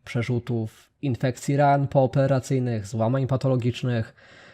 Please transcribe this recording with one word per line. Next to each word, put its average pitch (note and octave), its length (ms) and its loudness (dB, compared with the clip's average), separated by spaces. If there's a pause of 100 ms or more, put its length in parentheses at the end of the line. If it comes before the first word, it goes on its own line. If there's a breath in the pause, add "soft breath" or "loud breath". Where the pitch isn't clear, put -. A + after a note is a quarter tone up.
przerzutów, A#2 840 -4 (120)
infekcji C#3 540 -2
ran C#3+ 320 4
pooperacyjnych, C3 960 0
złamań A#2+ 400 0
patologicznych, B2 880 0 (400 loud breath)